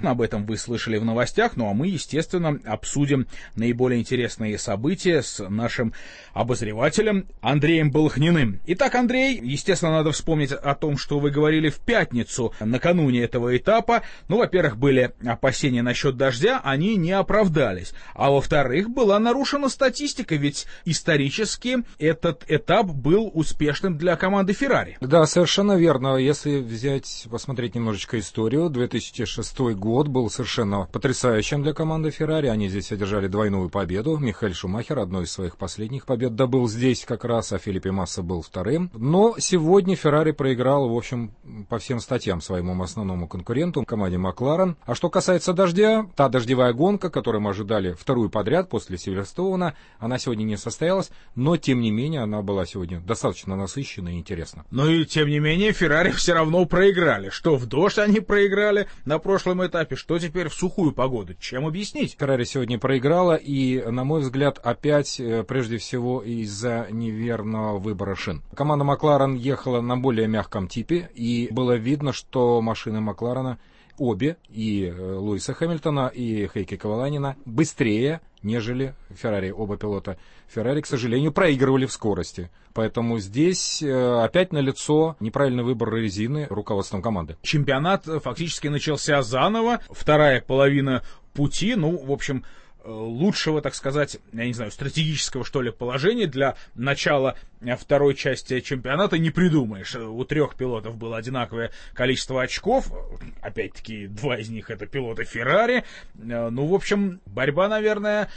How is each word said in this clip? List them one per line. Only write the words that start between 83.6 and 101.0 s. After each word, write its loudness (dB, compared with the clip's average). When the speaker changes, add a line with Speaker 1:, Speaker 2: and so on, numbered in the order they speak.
Speaker 2:
э, 2
опять 2
налицо 2
неправильный 0
выбор -2
резины -2
руководством -4
команды. -4
Speaker 1:
Чемпионат, 0
э, -4
фактически -6
начался 0
заново. 0
Вторая 4
половина 2
пути, 0
ну, 2
в -8
общем, -2
э, -14
лучшего, 0
так -6
сказать, -2
я -4
не -4
знаю, -8
стратегического, -4
что -2
ли, -2
положения 0
для -2
начала, 0
э, -4
второй 2
части -4
чемпионата 0
не 2
придумаешь. 2
Э, -8
у -6
трех 0
пилотов -4
было -8